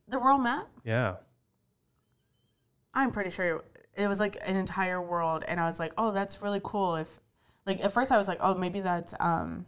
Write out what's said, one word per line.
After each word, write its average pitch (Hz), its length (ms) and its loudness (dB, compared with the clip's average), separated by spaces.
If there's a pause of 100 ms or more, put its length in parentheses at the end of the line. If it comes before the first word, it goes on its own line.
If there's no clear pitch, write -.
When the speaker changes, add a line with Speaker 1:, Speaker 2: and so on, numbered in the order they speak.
Speaker 1:
The 262 140 -4
world 269 220 6
map? 254 260 -2 (160)
Speaker 2:
Yeah. 113 320 0 (1800)
Speaker 1:
I'm 262 180 2
pretty 196 200 -2
sure 175 340 -2 (300)
it 202 120 2
was, 202 140 2
like, 208 160 0 (100)
an 190 100 0
entire 185 460 -2
world, 170 460 0
and 170 100 -2
I 165 60 2
was 165 160 -2
like, 220 180 -4
"Oh, 220 140 2
that's 196 300 -2
really 202 200 -2
cool." 190 320 0
If, 160 240 -6 (480)
like, 196 180 0
at 202 80 2
first 262 200 2
I 226 60 8
was 196 100 0
like, 175 120 -2
"Oh, 190 140 4
maybe 185 260 -2
that's, 175 380 -2
um, 170 500 -2